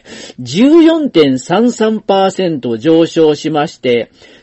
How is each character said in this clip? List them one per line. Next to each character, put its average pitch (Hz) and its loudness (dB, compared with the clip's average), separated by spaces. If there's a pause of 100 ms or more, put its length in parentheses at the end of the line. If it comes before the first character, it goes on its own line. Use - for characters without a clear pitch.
(400)
十 233 2
四 320 2
点 139 2
三 220 -2
三 220 -2
パ 196 0
ー 190 0
セ 190 -4
ン 156 -6
ト 120 -6
上 160 2
昇 156 2
し 151 -8
ま 151 -2
し - -18
て、 120 -2 (320)